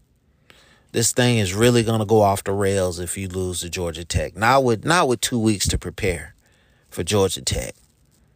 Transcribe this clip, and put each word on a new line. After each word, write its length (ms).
this 200
thing 240
is 160
really 300
gonna 220
go 160
off 220
the 80
rails 480
if 180
you 120
lose 320
to 80
Georgia 340
Tech. 320
Not 300
with, 180
not 240
with 140
two 180
weeks 300
to 80
prepare 580
for 120
Georgia 400
Tech. 340